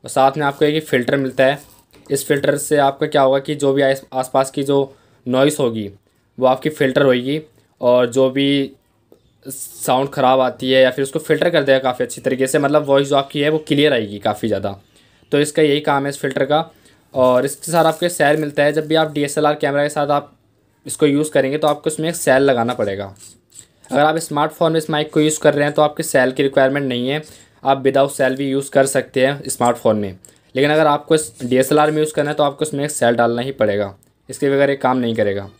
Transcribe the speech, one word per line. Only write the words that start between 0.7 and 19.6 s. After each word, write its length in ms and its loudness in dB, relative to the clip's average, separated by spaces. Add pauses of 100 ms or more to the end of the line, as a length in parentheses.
फ़िल्टर 340 0
मिलता 280 0
है। 140 0 (520)
इस 160 -4
फ़िल्टर 300 0
से 200 0
आपका 300 0
क्या 140 2
होगा 180 2
कि 160 -6
जो 180 0
भी 80 2
आस-, 320 0
आसपास 380 -2
की 120 -6
जो 320 0 (320)
नॉइज़ 320 2
होगी, 320 -4 (480)
वो 60 0
आपकी 240 2
फ़िल्टर 340 0
होगी, 380 0 (400)
और 240 4
जो 240 2
भी 420 -2 (760)
साउंड 600 -4
ख़राब 300 2
आती 320 -2
है 100 6
या 100 6
फिर 120 -4
उसको 160 -6
फ़िल्टर 300 0
कर 140 2
देगा 160 4
काफ़ी 260 -2
अच्छी 160 -14
तरीके 260 0
से, 120 0
मतलब 240 2
वॉइस 240 2
जो 80 0
आपकी 260 -2
है, 80 2
वो 80 0
क्लियर 360 2
आएगी 260 -4
काफ़ी 280 -4
ज़्यादा। 320 -4 (520)
तो 80 2
इसका 220 0
यही 200 2
काम 220 0
है 60 -4
इस 100 -10
फ़िल्टर 260 -2
का। 260 -2 (420)
और 320 2
इसके 260 -8
साथ 140 2
आपको 240 0
सेल 280 2
मिलता 260 -2
है। 100 0
जब 140 -2
भी 80 -2
आप 160 0
डीएसएलआर 440 -2
कैमरा 280 -2